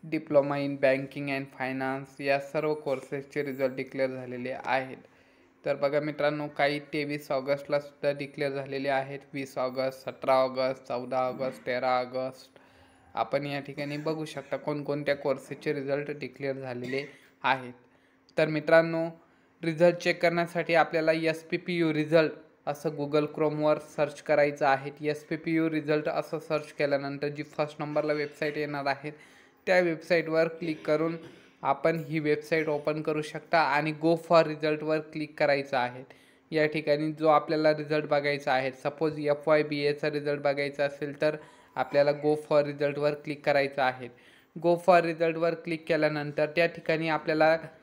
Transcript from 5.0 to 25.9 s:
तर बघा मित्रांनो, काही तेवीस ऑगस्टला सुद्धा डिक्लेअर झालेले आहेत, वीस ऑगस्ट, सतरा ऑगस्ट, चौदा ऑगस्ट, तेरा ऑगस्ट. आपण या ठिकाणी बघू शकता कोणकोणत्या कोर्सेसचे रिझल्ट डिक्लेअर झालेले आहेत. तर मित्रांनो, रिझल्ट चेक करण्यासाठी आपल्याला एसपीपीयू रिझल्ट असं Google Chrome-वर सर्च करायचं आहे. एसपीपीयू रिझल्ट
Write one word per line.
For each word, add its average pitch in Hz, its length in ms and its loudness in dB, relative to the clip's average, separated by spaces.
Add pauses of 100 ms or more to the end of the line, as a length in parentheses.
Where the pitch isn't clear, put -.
तर 143 100 0
बघा 143 260 0
मित्रांनो, 147 480 -2
काही 147 300 0
तेवीस 147 520 -6
ऑगस्टला 143 500 -2
सुद्धा 143 380 -6
डिक्लेअर 143 340 -4
झालेले 135 360 -6
आहेत, 135 300 -2 (160)
वीस 135 240 -8
ऑगस्ट, 131 500 -4
सतरा 131 260 2
ऑगस्ट, 131 500 2
चौदा 127 340 -4
ऑगस्ट, 127 480 -4
तेरा 127 320 0
ऑगस्ट. 127 520 -6 (640)
आपण 143 320 -2
या 143 140 -6
ठिकाणी 143 360 -8
बघू 156 280 -4
शकता 139 320 -8
कोणकोणत्या 143 600 -2
कोर्सेसचे 143 580 -4
रिझल्ट 143 360 -4
डिक्लेअर 139 440 -8
झालेले 131 500 -6 (380)
आहेत. 127 300 0 (680)
तर 160 80 4
मित्रांनो, 165 640 4 (560)
रिझल्ट 170 320 4
चेक 170 260 0
करण्यासाठी 170 520 0
आपल्याला 160 380 4
एसपीपीयू 165 800 0
रिझल्ट 151 400 4 (340)
असं 147 240 -4
Google 147 360 0 (100)
Chrome-वर 151 420 2
सर्च 147 440 -4
करायचं 147 440 2
आहे. 143 420 0
एसपीपीयू 160 600 -2
रिझल्ट 151 380 -2